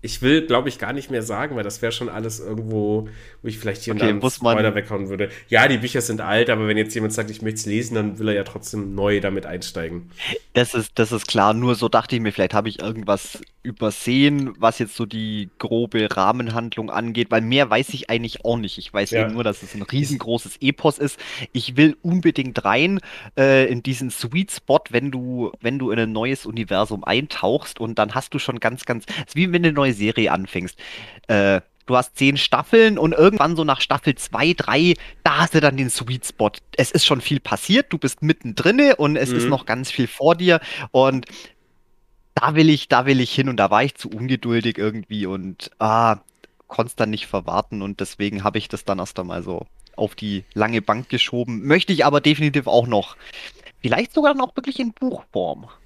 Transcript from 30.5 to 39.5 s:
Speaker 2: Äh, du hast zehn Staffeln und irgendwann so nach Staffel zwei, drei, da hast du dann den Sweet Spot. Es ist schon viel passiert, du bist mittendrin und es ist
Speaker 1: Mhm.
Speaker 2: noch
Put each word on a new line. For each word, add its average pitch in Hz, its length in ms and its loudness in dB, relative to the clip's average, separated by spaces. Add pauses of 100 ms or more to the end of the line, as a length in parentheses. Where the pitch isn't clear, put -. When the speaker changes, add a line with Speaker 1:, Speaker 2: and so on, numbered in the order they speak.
Speaker 2:
Äh, 98 320 4 (260)
du 127 100 2
hast - 200 0
zehn 139 200 4
Staffeln 208 600 4
und 160 140 2
irgendwann 170 440 6
so 160 80 0
nach 139 160 2
Staffel 139 340 0
zwei, 143 380 0
drei, 165 420 2 (300)
da 147 140 4
hast 165 160 2
du 160 60 8
dann 143 160 4
den 135 140 0
Sweet 123 360 -6
Spot. 107 240 0 (260)
Es 135 160 2
ist - 120 4
schon 135 160 2
viel 143 200 -2
passiert, - 520 0
du 165 60 -4
bist - 240 -4
mittendrin 175 760 4
und 151 200 2
es 131 160 0
ist 120 120 0
Speaker 1:
Mhm. 120 40 0
Speaker 2:
noch - 180 0